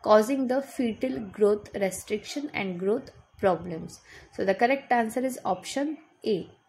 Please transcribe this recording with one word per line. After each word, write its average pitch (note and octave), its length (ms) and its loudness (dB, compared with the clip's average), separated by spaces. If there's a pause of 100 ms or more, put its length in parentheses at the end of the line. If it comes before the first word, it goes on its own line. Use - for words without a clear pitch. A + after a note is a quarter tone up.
causing A3+ 440 6
the B3+ 160 0
fetal B3+ 580 -4 (100)
growth G#3 440 2
restriction G#3 800 -4
and F#3 240 -4
growth G3+ 320 -2 (300)
problems. F3 600 -2 (360)
So - 80 -2
the F#3+ 100 2
correct B3 380 2
answer A#3+ 320 0
is B3+ 200 -4
option C#4 520 -4 (280)
A. G3 240 -2 (200)